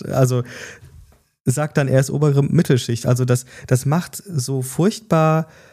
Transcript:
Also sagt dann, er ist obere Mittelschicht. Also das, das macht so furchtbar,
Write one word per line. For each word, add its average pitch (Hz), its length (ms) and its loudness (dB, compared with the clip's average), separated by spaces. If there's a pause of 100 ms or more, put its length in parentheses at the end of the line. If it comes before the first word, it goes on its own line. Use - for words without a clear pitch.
Also 123 360 2 (1040)
sagt 151 320 -2
dann, 139 100 0
er 127 100 2
ist 135 120 0
obere 143 320 2
Mittelschicht. 135 640 0
Also 127 180 2
das, 123 220 0 (220)
das 127 180 0
macht 156 400 -2
so 135 340 -4
furchtbar, 160 840 0 (260)